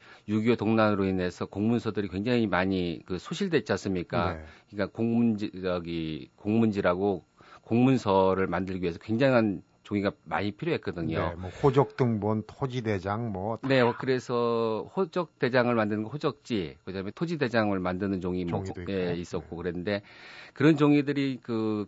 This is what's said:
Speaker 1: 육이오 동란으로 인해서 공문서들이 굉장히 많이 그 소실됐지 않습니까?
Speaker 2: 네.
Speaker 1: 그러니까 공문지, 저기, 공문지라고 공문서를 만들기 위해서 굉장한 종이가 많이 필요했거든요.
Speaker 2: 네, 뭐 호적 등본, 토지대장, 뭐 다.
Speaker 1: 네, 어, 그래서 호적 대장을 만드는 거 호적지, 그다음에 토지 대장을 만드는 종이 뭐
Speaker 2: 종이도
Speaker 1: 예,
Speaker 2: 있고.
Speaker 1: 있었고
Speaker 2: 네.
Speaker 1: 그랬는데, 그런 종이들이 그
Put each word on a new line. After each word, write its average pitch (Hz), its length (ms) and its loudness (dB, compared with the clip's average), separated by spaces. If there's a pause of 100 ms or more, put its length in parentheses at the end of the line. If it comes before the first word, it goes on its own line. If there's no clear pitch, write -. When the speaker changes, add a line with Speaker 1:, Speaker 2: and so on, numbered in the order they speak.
(280)
Speaker 1:
육이오 110 280 2
동란으로 107 500 2
인해서 92 420 -2
공문서들이 107 640 -2
굉장히 110 360 0
많이 90 640 0
그 92 100 -4
소실됐지 165 540 -2
않습니까? 87 640 -2
Speaker 2:
네. 78 80 -12 (260)
Speaker 1:
그러니까 101 260 -4
공문지, 117 560 0 (120)
저기, 82 720 -4
공문지라고 101 920 0 (380)
공문서를 101 800 4
만들기 92 380 -2
위해서 87 160 -4
굉장한 113 640 2 (220)
종이가 101 260 0 (120)
많이 90 280 -2
필요했거든요. 143 800 -4
Speaker 2:
네, 87 60 -6
뭐 90 140 -8
호적 135 460 2
등본, 107 520 0
토지대장, 110 840 -4
뭐 101 260 -6
다. 135 100 -8
Speaker 1:
네, 135 140 4
어, 120 160 4
그래서 117 960 -2
호적 180 440 -4
대장을 120 340 4
만드는 107 300 2
거 107 60 -8
호적지, 113 760 -4
그다음에 95 280 -8
토지 170 240 -4
대장을 110 420 2
만드는 92 400 -2
종이 90 260 -2
뭐 95 180 -2
Speaker 2:
종이도 90 280 -8
Speaker 1:
예, 92 200 -2
Speaker 2:
있고. 87 100 -4
Speaker 1:
있었고 82 340 -8
Speaker 2:
네. 82 60 -8
Speaker 1:
그랬는데, 90 400 -2 (520)
그런 151 220 6
종이들이 143 640 2
그 110 460 -2